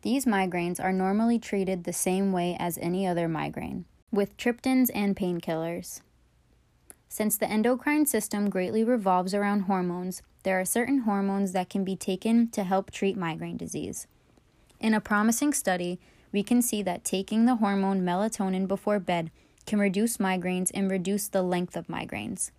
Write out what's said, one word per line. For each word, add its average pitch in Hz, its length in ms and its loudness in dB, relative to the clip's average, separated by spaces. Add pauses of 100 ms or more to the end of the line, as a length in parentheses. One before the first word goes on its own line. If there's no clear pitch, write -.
These 262 220 0
migraines 180 580 0
are 185 100 0
normally 208 460 2
treated 190 460 -2
the 175 80 -4
same 190 380 0
way 175 300 0
as 175 180 -4
any 185 280 0
other 170 200 0
migraine, 156 580 -6 (280)
with 202 240 0
triptans 254 580 2
and 202 220 0
painkillers. 170 880 -4 (1040)
Since 214 280 -2
the 180 140 -2
endocrine 247 560 2
system 208 440 0
greatly 190 340 0
revolves 190 500 2
around 202 280 2
hormones, 180 600 -2 (200)
there 185 180 0
are 185 40 -2
certain 247 360 0
hormones 196 520 0
that 185 180 -2
can 196 140 -2
be 185 120 -2
taken 226 540 2
to 202 140 -2
help 190 260 0
treat 196 260 -2
migraine 170 400 -4
disease. - 500 -8 (720)
In 220 160 2
a 214 60 2
promising 226 520 2
study, 180 460 -2 (340)
we 202 100 2
can 247 180 4
see 220 220 0
that 180 220 -4
taking 214 420 2
the 254 100 4
hormone 196 460 2
melatonin 190 680 0
before 202 320 0
bed 170 300 -2 (340)
can 214 140 0
reduce 202 400 2
migraines 185 560 0
and 196 160 0
reduce 196 380 -2
the 190 140 2
length 180 340 -2
of 170 100 -6
migraines. - 720 -8